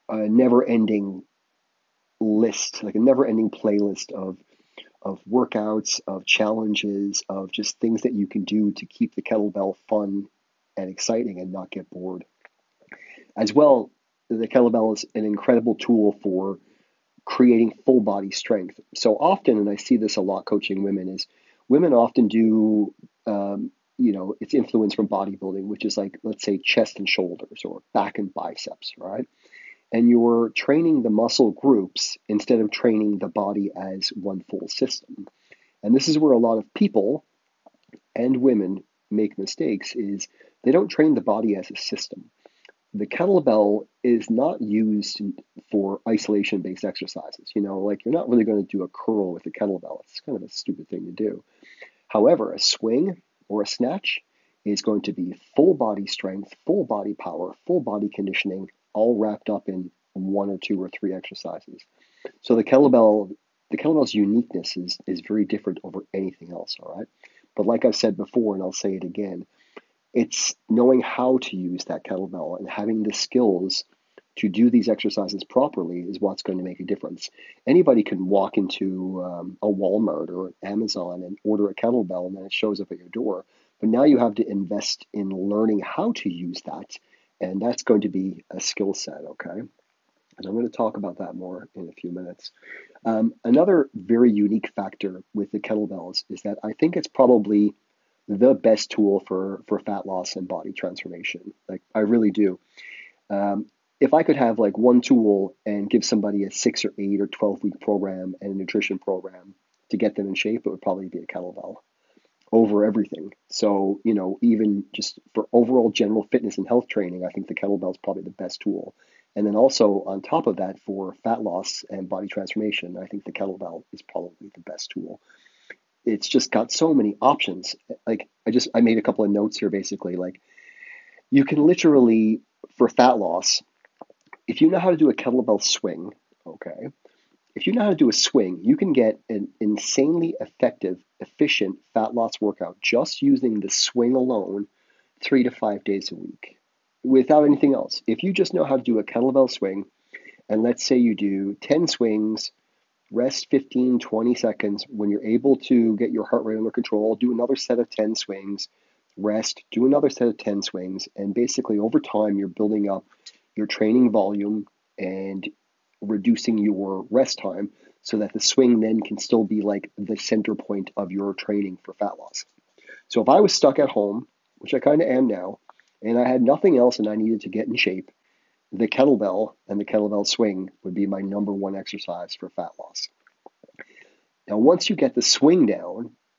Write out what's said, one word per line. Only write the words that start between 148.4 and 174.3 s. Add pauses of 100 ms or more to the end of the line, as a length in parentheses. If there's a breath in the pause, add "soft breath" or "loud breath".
know
how
to
do
a
kettlebell
swing, (640 loud breath)
and
let's
say
you
do
ten
swings, (600)
rest
fifteen,
twenty
seconds.
When
you're
able
to
get
your
heart
rate
under
control,
do
another
set
of
ten
swings, (500)
rest,
do
another
set
of
ten
swings,
and
basically
over
time
you're
building
up (500 soft breath)
your
training
volume (320)
and (520)
reducing
your
rest
time (320 soft breath)
so
that
the
swing
then
can
still
be,
like,
the
center
point
of
your
training
for
fat
loss. (640 loud breath)
So
if
I
was
stuck
at
home, (320)